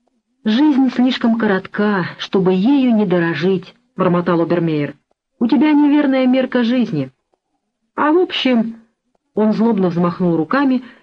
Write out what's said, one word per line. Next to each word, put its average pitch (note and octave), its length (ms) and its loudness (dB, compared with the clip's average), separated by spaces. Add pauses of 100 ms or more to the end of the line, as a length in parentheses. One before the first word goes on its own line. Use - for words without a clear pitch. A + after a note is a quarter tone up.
(440)
«Жизнь C4 500 2
слишком B3 440 0
коротка, G3+ 680 -2 (120)
чтобы F#3 360 0
ею B3 400 2
не G#3+ 100 2
дорожить», — F3 720 -2 (220)
бормотал F3 440 0
Обермейер. E3 540 -2 (460)
«У B3 60 0
тебя D4 260 2
неверная C#4+ 540 2
мерка B3+ 380 0
жизни». A3 460 -2 (840)
«А D4+ 180 0
в F4 60 4
общем», B3+ 580 -2 (580)
он G#3+ 180 0
злобно G3 360 0
взмахнул E3+ 480 -2
руками B3+ 460 0 (200)